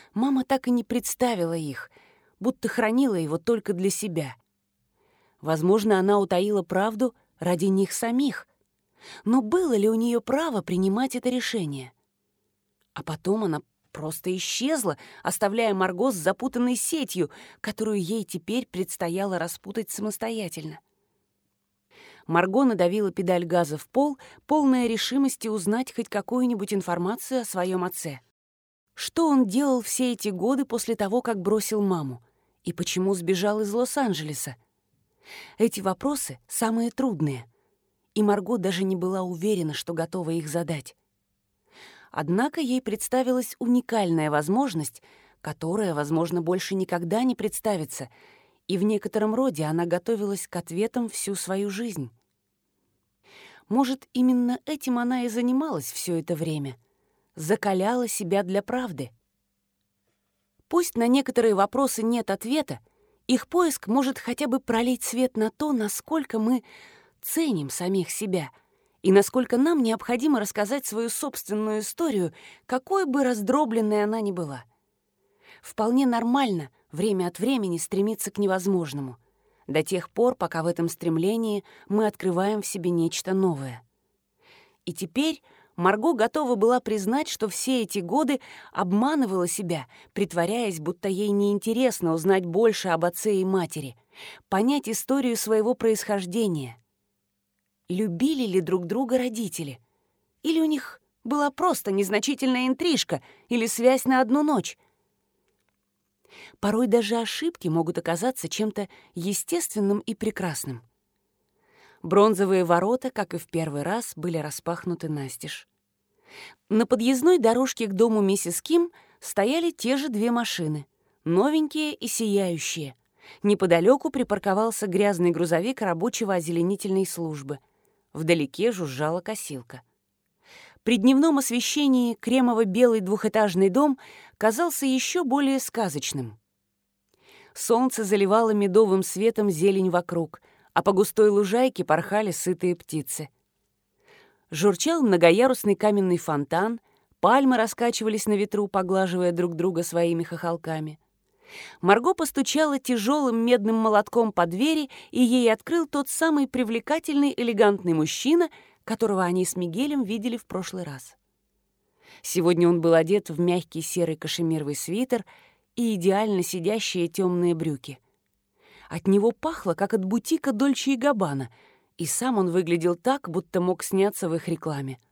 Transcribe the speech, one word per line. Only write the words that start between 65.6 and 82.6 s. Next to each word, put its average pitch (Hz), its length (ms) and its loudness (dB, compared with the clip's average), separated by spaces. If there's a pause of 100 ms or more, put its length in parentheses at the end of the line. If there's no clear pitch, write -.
насколько 240 680 -4
мы 226 240 2 (580)
ценим 214 480 -2
самих 180 400 -2
себя 185 400 -4 (540)
и 190 80 4
насколько 240 480 4
нам 294 240 4
необходимо 240 560 0
рассказать 208 480 -2
свою 226 220 -4
собственную 214 720 -4
историю, 208 520 -2 (320)
какой 370 400 -2
бы 269 180 0
раздробленной 226 800 2
она 214 180 -2
ни 202 100 -2
была. 147 320 -8 (1000)
Вполне 240 460 0
нормально 233 640 0 (200)
время 185 360 0
от 175 100 -8
времени 202 400 0
стремиться 202 540 -2
к - 80 -6
невозможному, 175 800 0 (500)
до 151 160 0
тех 180 260 -4
пор, 247 240 2
пока 165 300 -4
в - 20 -4
этом 170 240 0
стремлении 196 720 -2 (240)
мы 214 200 2
открываем 196 560 -2